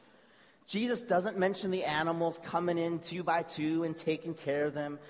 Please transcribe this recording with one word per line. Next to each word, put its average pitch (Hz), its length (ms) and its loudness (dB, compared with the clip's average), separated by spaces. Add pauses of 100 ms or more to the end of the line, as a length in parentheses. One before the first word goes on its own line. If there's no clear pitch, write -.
(680)
Jesus 233 360 0
doesn't 185 340 2
mention 190 360 2
the 185 120 0
animals 165 600 2
coming 175 340 2
in 170 220 0
two 175 240 -6
by 170 180 4
two 160 400 0
and 160 140 -2
taking 160 380 -2
care 147 320 0
of 147 80 -2
them. 147 360 -6